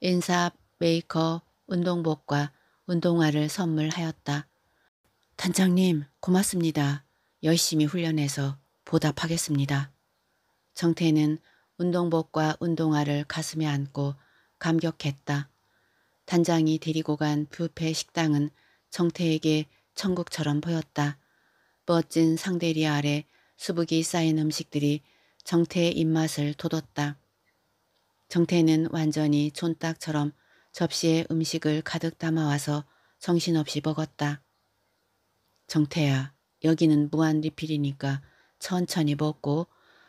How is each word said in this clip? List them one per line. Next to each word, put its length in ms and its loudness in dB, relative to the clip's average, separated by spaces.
인사 500 0
메이커 640 0
운동복과 840 -2
운동화를 640 2
선물하였다. 960 -4
"단장님, 680 4
고맙습니다. 840 2
열심히 440 2
훈련해서 720 -2
보답하겠습니다." 1040 0
정태는 640 2
운동복과 800 0
운동화를 680 0
가슴에 380 -4
안고 480 -2
감격했다. 920 -2
단장이 520 2
데리고 400 -4
간 320 -2
뷔페 440 -6
식당은 580 -2
정태에게 760 0
천국처럼 640 -2
보였다. 560 -4
멋진 500 2
상대리 500 -2
아래 400 0
수북이 460 -2
쌓인 360 2
음식들이 640 -2
정태의 540 2
입맛을 580 0
돋웠다. 640 -6
정태는 640 4
완전히 600 0
촌딱처럼 800 -4
접시에 580 0
음식을 520 0
가득 340 -6
담아와서 640 0
정신없이 640 0
먹었다. 580 -4
"정태야, 640 0
여기는 480 4
무한 280 2
리필이니까 840 -4
천천히 560 -2
먹고 520 -2